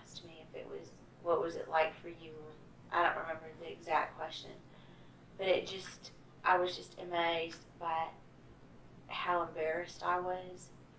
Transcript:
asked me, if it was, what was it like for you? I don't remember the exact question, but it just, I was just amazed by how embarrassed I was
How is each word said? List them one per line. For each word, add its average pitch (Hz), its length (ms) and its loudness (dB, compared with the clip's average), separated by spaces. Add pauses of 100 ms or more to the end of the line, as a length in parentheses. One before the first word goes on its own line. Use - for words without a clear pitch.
asked - 220 -16
me, 160 240 -16
if - 120 -10
it - 80 -10
was, - 200 -10 (340)
what 170 200 6
was 165 140 0
it - 120 -6
like 160 320 6
for 170 80 -12
you? - 240 -12 (600)
I 170 100 6
don't 170 140 6
remember 160 300 -4 (140)
the 165 100 -10
exact - 460 0
question, - 340 -8 (880)
but 190 120 0
it 180 180 6
just, - 460 -10 (320)
I 180 140 8
was 180 180 2
just - 240 -12
amazed 170 580 2 (220)
by 165 260 0 (1000)
how 175 340 2
embarrassed 165 600 -2
I 180 160 4
was 180 480 -4 (300)